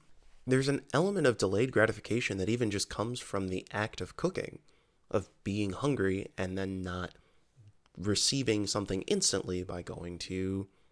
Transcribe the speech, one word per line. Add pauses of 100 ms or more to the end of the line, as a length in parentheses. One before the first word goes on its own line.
(460)
There's
an (100)
element
of
delayed
gratification
that
even
just
comes
from
the
act
of
cooking, (500)
of (140)
being
hungry (100)
and
then
not (800)
receiving
something
instantly
by
going
to, (240)